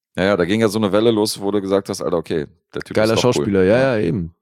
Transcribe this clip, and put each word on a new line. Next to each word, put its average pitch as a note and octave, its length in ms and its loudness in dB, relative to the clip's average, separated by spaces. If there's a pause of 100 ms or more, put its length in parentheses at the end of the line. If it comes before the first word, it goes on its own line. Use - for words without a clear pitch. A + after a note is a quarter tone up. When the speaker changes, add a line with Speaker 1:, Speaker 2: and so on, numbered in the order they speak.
(160)
Speaker 1:
Ja, F2 80 0
ja, G2+ 120 4
da F2 80 2
ging G2+ 160 0
ja A2+ 80 4
so G2 100 -2
eine G#2+ 140 0
Welle G#2+ 180 4
los, G#2+ 300 0
wo G2+ 100 -4
du G#2 100 -2
gesagt G2 280 -2
hast, F#2+ 140 -8
Alter, E2+ 160 -2
okay, D#2+ 280 -6 (280)
der - 80 -10
Typ - 120 -12
Speaker 2:
Geiler A2 200 2
Speaker 1:
ist G#2+ 100 0
doch B2+ 60 4
cool. B2 40 2
Speaker 2:
Schauspieler, G2 300 0
ja, G#2 140 4
Speaker 1:
Ja. C3 180 0
Speaker 2:
ja, G#2+ 80 -2
eben. E2+ 360 -4